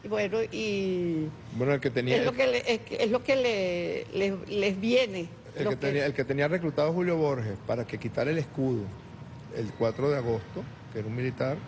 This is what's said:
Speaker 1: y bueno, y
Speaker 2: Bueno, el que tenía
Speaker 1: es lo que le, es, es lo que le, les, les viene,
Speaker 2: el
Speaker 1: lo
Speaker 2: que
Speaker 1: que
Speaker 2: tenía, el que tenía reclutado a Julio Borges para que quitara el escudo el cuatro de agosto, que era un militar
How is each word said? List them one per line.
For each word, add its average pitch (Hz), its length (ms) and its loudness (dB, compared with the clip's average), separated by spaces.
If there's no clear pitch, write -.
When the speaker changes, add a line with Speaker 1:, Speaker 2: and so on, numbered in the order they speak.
Speaker 1:
y - 40 -10
bueno, 208 300 0
y 185 760 0
Speaker 2:
Bueno, 131 160 4
el 139 60 2
que 135 100 0
tenía 123 280 2
Speaker 1:
es 240 80 4
lo 247 80 2
que 262 140 4
le, 247 260 2
es, 214 160 0
es - 220 0
lo 247 120 2
que 269 120 4
le, 185 720 0
les, 196 320 0
les 196 300 0
viene, 214 500 2
Speaker 2:
el 147 80 -2
Speaker 1:
lo - 80 2
Speaker 2:
que 131 60 0
Speaker 1:
que - 100 -6
Speaker 2:
tenía, 139 180 2
el 143 80 0
que 135 120 0
tenía 139 220 2
reclutado 156 420 2
a 165 40 0
Julio 180 240 2
Borges 127 480 0
para 117 200 0
que 113 120 -8
quitara 123 340 0
el 165 60 2
escudo 131 440 0
el 110 220 -4
cuatro 117 320 2
de 147 80 2
agosto, 117 460 -2
que 113 80 -6
era 107 80 -4
un 110 80 -4
militar 127 400 -2